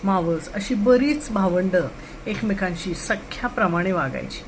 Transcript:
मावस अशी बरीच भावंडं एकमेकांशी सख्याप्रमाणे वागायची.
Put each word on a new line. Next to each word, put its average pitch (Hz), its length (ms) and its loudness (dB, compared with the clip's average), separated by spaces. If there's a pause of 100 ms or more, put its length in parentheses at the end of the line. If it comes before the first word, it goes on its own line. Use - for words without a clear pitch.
मावस 170 480 0
अशी 208 220 -4
बरीच 247 560 4
भावंडं 185 580 2 (380)
एकमेकांशी 196 680 -2
सख्याप्रमाणे 196 960 0
वागायची. 135 560 -2